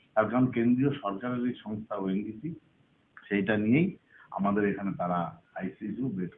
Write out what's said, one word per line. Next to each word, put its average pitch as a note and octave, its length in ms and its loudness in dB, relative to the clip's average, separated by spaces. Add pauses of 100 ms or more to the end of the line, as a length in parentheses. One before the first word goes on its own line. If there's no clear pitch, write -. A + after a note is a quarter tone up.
(140)
তার G#2+ 140 2
কারণ B2 180 4
কেন্দ্রীয় B2 440 4
সরকারের B2 560 -4
এই B2 80 -2 (100)
সংস্থা G#2+ 300 -8
ওএনজিসি G#2 600 -4 (760)
সেইটা G2+ 280 2
নিয়েই A#2+ 400 4 (340)
আমাদের G2+ 380 2
এখানে G2 300 -2
তারা F2 360 -2 (200)
আইসিইউ G#2+ 540 -6
বেড F#2 300 -4